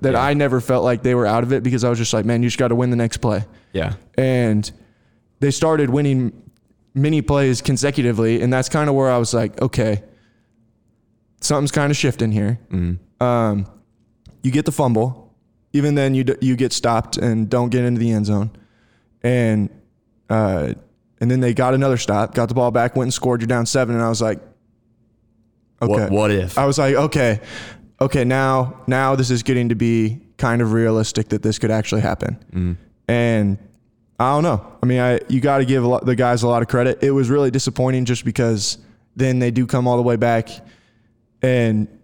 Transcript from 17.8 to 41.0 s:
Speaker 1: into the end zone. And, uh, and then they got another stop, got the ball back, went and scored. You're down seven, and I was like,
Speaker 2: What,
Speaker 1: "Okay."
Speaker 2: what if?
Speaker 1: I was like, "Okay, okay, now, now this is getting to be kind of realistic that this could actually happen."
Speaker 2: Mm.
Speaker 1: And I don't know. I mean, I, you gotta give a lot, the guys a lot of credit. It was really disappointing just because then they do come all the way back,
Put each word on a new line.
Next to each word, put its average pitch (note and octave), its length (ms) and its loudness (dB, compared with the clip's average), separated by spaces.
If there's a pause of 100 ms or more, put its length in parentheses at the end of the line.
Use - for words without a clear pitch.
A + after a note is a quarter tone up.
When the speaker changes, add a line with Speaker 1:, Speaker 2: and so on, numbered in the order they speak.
Speaker 1:
into A#2+ 160 0
the A#2 100 0
end G#2 160 0
zone. G#2 240 0 (720)
And, A2+ 480 0 (580)
uh, F#2+ 460 0 (460)
and A#2 100 0
then B2+ 100 2
they A#2+ 140 0
got B2+ 200 2
another C3+ 220 2
stop, G#2 380 -2
got A#2 140 0
the A#2 60 -6
ball B2 180 2
back, A#2+ 240 0
went B2+ 100 0
and B2+ 80 -4
scored. B2 260 -2
You're A2+ 60 -4
down A#2 200 0
seven, A#2+ 280 0
and A#2 100 0
I A2+ 40 0
was A2+ 120 -2
like, A2 200 -2 (1400)
Speaker 2:
What, A2 120 -2
Speaker 1:
"Okay." G#2 240 0
Speaker 2:
what G#2 160 2
if? F#2 280 -2
Speaker 1:
I C3+ 80 2
was C#3 120 0
like, C#3 180 2
"Okay, C3 440 0 (600)
okay, C3+ 240 0
now, C3 640 0
now C3 280 2
this C3 160 0
is A#2+ 120 0
getting B2 280 0
to A#2 40 0
be A2+ 460 0 (160)
kind A#2+ 240 0
of A2 120 0
realistic A2 580 0
that G#2+ 120 -2
this G#2+ 160 -2
could A2 120 0
actually A2 320 -2
happen." - 340 -4 (160)
Speaker 2:
Mm. F2+ 240 -4 (320)
Speaker 1:
And A2+ 500 0 (600)
I B2+ 160 2
don't D3+ 80 0
know. C#3 220 -2 (180)
I B2 40 0
mean, B2+ 140 2
I, B2 280 0
you C3 120 0
gotta C#3 240 2
give B2+ 200 0
a B2 40 2
lot, B2 160 0
the B2+ 120 0
guys B2 260 2
a A#2+ 60 0
lot A#2 140 2
of A#2 60 -2
credit. B2+ 340 0
It C#3 100 2
was C3+ 180 0
really C#3 200 2
disappointing C3 540 -2
just A#2+ 200 -2
because A2+ 540 -2 (380)
then B2+ 220 0
they B2 120 0
do A#2+ 160 0
come B2 220 0
all B2 80 2
the B2 60 2
way A#2+ 140 2
back, A2+ 320 0 (920)